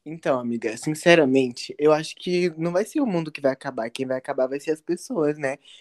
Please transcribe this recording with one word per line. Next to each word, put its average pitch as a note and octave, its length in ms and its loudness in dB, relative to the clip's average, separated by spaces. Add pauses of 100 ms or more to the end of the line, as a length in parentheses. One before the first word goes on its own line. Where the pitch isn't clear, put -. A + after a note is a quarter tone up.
Então, D3+ 340 -2
amiga, A#2 380 -4
sinceramente, C#3 1000 4
eu D3+ 140 4
acho D#3 240 0
que F3+ 420 -2
não E3+ 140 -2
vai F#3+ 140 0
ser D4+ 160 -4
o C4+ 40 2
mundo E3 260 -2
que C#3+ 100 -14
vai C3+ 100 4
acabar. B2+ 380 -6
Quem C3+ 160 -8
vai C3 120 -2
acabar C3 300 -2
vai C#3 120 -6
ser D#3 120 -4
as D#3 100 -6
pessoas, E3 560 -2
né? C#3 200 -4 (240)